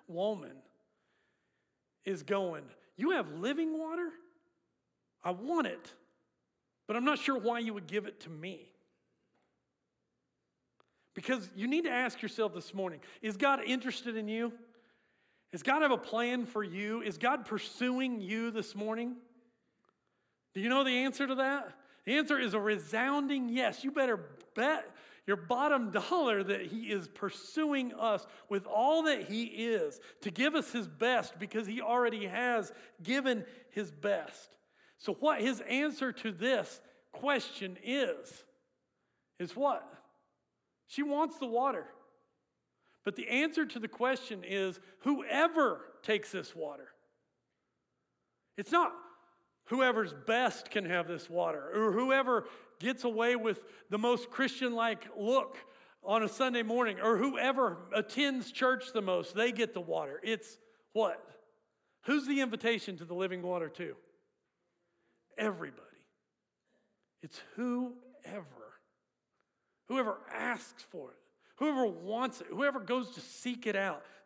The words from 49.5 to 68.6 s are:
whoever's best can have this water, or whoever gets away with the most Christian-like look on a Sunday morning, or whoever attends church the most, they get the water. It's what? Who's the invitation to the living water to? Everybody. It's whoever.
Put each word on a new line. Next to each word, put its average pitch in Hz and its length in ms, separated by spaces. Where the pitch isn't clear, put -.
whoever's 233 480
best 226 440
can 196 160
have 175 200
this 165 220
water, 165 460
or 214 180
whoever 254 540
gets 247 240
away 240 320
with 220 240
the 208 80
most 240 320
Christian-like 233 760
look 233 420
on 220 200
a 208 60
Sunday 247 340
morning, 226 380
or 220 180
whoever 254 580
attends 254 560
church 254 420
the 220 100
most, 180 320
they 233 180
get 226 220
the 190 60
water. 160 420
It's 220 360
what? 208 300
Who's 269 220
the 277 140
invitation 226 560
to 160 80
the 170 100
living 185 280
water 175 260
to? 151 260
Everybody. 196 460
It's - 180
whoever. 240 880